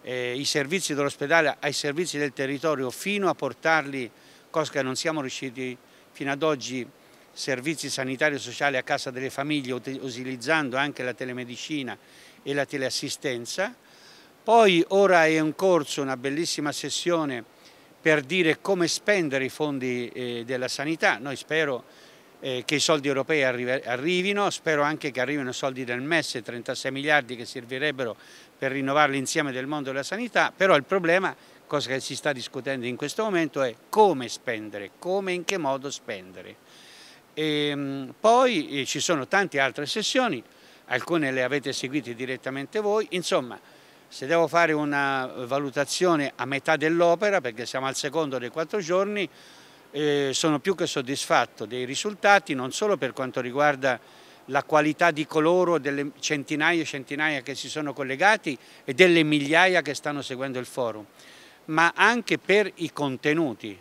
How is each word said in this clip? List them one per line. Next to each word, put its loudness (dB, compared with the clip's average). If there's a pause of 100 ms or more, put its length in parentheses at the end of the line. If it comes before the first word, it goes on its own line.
eh, -4
i -4
servizi -2
dell'ospedale 2
ai -2
servizi -4
del -2
territorio -2
fino -2
a 2
portarli, -2 (400)
cosa -2
che -2
non -2
siamo -2
riusciti -8 (340)
fino -4
ad -2
oggi, -2 (440)
servizi -4
sanitari -2
e -6
sociali -2
a -2
casa -4
delle -6
famiglie, -4
ut-, -6
utilizzando -2
anche -4
la -4
telemedicina -8 (460)
e -4
la 0
teleassistenza. -6 (680)
Poi 8
ora 8
è 4
in 0
corso 2
una -2
bellissima -2
sessione -2 (580)
per 4
dire 2
come 2
spendere 0
i -2
fondi, -4
eh, -6
della -4
sanità. 0
Noi -8
spero, -2 (560)
eh, -6
che 0
i 2
soldi 2
europei 0
arrive-, 0
arrivino, 0
spero 0
anche -2
che -4
arrivino -2
i -8
soldi -6
del -4
messe, -2
trentasei -6
miliardi 0
che -10
servirebbero -6 (400)
per -2
rinnovare 2
l'insieme -2
del -6
mondo -6
della -6
sanità, 0
però 6
il 4
problema, 2 (340)
cosa -2
che -2
si -8
sta -2
discutendo -6
in -4
questo -4
momento, 0
è -2 (140)
come 4
spendere, -8
come -2
e -2
in -6
che 0
modo -2
spendere. -12 (800)
Ehm, -2
poi, 4
eh, -2
ci -4
sono 0
tante 2
altre 0
sessioni, 0 (440)
alcune 0
le 0
avete -2
seguite -4
direttamente -6
voi, 0
insomma, -2 (520)
se -12
devo 4
fare 4
una 0 (140)
valutazione 0
a -4
metà 0
dell'opera, 2
perché -6
siamo -4
al -2
secondo -2
dei -6
quattro -4
giorni, 0 (600)
eh, 2
sono 2
più 0
che -2
soddisfatto 0
dei -6
risultati, 2
non -4
solo 0
per -2
quanto -4
riguarda 2 (460)
la 0
qualità 4
di -2
coloro, 4
delle -4
centinaia 0
e -2
centinaia -4
che -8
si -10
sono -6
collegati 0 (260)
e -6
delle 8
migliaia 4
che -4
stanno -6
seguendo -6
il -6
forum, -4 (600)
ma 4
anche 4
per 2
i -4
contenuti. -2